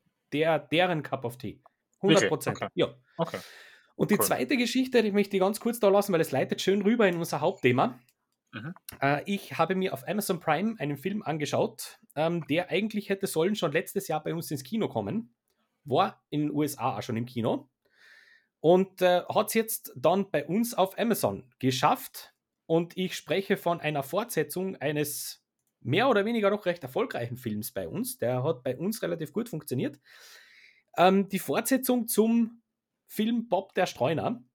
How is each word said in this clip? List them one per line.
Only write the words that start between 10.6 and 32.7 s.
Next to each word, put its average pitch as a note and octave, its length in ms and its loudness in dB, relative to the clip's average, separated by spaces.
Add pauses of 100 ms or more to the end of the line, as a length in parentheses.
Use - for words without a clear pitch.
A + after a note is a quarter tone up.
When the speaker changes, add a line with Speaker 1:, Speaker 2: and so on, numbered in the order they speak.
Speaker 1:
einen D3 160 -2
Film G3+ 260 -6
angeschaut, D#3+ 800 -4 (160)
ähm, E3 320 0
der E3 220 -2
eigentlich G#3 380 -4
hätte G3 200 -2
sollen F3+ 260 0
schon F3 180 -2
letztes F3+ 360 -4
Jahr D#3 160 -2
bei D#3+ 100 -4
uns E3 160 -8
ins C#3 140 -6
Kino G#3+ 240 -2
kommen. A#2+ 460 -4 (500)
War E3 460 -2
in D3+ 100 -2
den D3+ 100 0
U D3+ 140 0
S C#3+ 140 -4
A A2+ 200 -2
auch G#2+ 40 -6
schon A2 140 -4
im A#2 100 -4
Kino. B2+ 440 -2 (880)
Und, F#3 440 4
äh, F3+ 260 4
hat's G#3+ 260 0
jetzt - 400 -2
dann F3 380 2
bei C#3+ 120 0
uns A3+ 300 -2
auf F#3+ 240 0
Amazon F3 500 0 (120)
geschafft. - 760 -2 (320)
Und E3 300 0
ich F#3 200 -4
spreche G3 400 -2
von E3+ 240 -2
einer D3+ 220 -2
Fortsetzung F3+ 720 -4
eines D3 680 -4 (360)
mehr G3+ 280 2
oder G3+ 160 4
weniger A3 260 2
doch G3+ 160 -2
recht F3 160 -2
erfolgreichen B2+ 540 -4
Films G#2+ 360 -6
bei F#2 140 -6
uns. F3+ 320 -6
Der B2+ 240 0
hat D#3+ 220 -4
bei B2+ 120 -4
uns G3+ 260 -4
relativ E3 300 -6
gut A#3 160 -4
funktioniert. D#3 520 -4 (960)
Ähm, F#3+ 320 6
die G3 100 -4
Fortsetzung A#3 720 0
zum A3+ 540 2 (440)